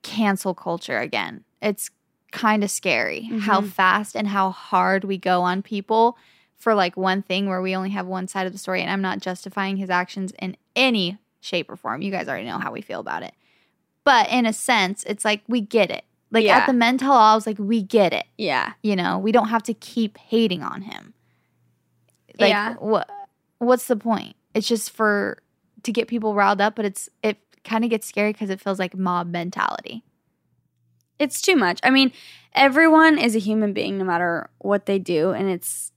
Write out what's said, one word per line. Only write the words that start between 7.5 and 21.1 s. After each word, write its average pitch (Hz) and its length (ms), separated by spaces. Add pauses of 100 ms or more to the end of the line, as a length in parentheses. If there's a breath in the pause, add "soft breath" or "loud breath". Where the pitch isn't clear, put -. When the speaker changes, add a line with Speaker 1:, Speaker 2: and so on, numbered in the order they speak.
Speaker 1:
we 185 140
only 190 140
have 190 180
one 185 200
side 185 200
of 180 60
the 196 60
story, 185 220
and 175 80
I'm 196 120
not 190 180
justifying 190 580
his 190 120
actions 180 500
in 185 160 (200)
any 214 420 (240)
shape - 280
or - 60
form. 123 260
You 196 100
guys 170 180
already 113 180
know 127 120
how - 120
we - 100
feel 101 200
about - 220
it. - 100 (720)
But 247 240
in 240 160
a 220 80
sense, 202 500
it's 208 220
like, 214 220
we 240 120
get 202 320
it. - 140 (260)
Like, 220 140
Speaker 2:
Yeah. 208 140
Speaker 1:
at - 80
the 269 60
men 240 240
tell 269 160
all, 214 200
I - 20
was 220 120
like, 214 120
"We 214 220
get 196 320
it." - 120 (120)
Speaker 2:
Yeah. 156 440
Speaker 1:
You 208 140
know, 180 220
we 202 140
don't 220 180
have 226 140
to 233 100
keep - 440
hating 214 460
on - 200
him. - 300 (1300)